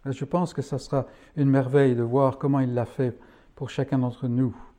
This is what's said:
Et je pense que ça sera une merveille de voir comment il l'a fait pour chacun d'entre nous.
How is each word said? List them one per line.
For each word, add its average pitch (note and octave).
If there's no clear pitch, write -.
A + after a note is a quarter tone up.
Et C3+
je C3+
pense F3
que C#3+
ça C3
sera C3
une C#3
merveille C3+
de A#2+
voir C3
comment C#3
il B2
l'a A#2+
fait B2
pour -
chacun C3+
d'entre B2
nous. A#2+